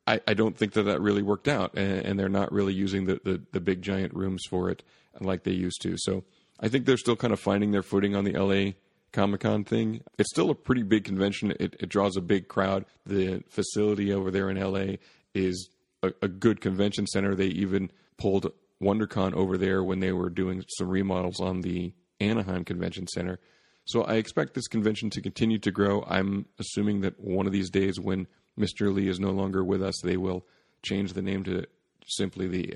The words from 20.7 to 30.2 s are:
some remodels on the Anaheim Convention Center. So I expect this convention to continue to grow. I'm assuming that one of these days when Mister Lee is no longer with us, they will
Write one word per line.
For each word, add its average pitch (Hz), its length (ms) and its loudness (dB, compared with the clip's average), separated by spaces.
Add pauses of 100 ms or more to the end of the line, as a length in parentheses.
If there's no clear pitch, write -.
some 92 120 -2
remodels 95 500 0
on 92 220 0
the 90 320 -4 (260)
Anaheim 98 440 0
Convention 90 440 -6
Center. 90 320 -6 (460)
So - 180 0
I 110 120 0
expect - 380 0
this 123 140 -6
convention 107 440 0
to 98 100 -6
continue 107 380 0
to 98 120 0
grow. 101 360 2
I'm 98 400 0 (120)
assuming 104 420 0
that 95 180 -2
one 98 260 0
of 95 80 0
these 95 160 0
days 95 300 0
when 95 280 -2 (300)
Mister 104 320 0
Lee 98 180 2
is 92 120 0
no 98 120 0
longer 95 320 0
with 95 180 0
us, 95 220 -2
they 92 140 0
will 92 280 -2 (380)